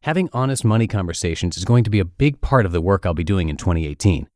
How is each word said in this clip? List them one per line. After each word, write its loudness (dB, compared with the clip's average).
Having -2
honest -2
money 2
conversations -4
is -6
going 4
to -2
be 2
a 2
big -2
part 2
of -2
the 0
work 0
I'll 0
be -2
doing 0
in -4
twenty -2
eighteen 0